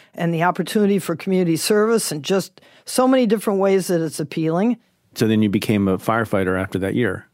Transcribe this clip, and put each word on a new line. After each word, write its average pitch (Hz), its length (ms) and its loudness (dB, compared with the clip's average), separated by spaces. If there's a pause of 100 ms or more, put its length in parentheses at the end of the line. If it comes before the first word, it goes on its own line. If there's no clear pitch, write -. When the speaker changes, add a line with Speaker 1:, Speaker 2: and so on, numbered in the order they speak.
(140)
Speaker 1:
and 170 200 -2
the 165 100 0
opportunity 196 560 2
for 165 160 -4
community 180 420 0
service 214 540 0
and 147 120 -8
just 185 380 -4 (240)
so 254 220 0
many 262 180 4
different 202 340 0
ways 190 280 2
that 180 120 0
it's 160 200 -4
appealing. 165 580 -2 (380)
Speaker 2:
So 113 120 0
then 107 140 2
you 107 80 2
became 101 380 0
a 92 100 0
firefighter 101 600 -2
after 95 200 -4
that 95 160 -4
year? 104 380 -4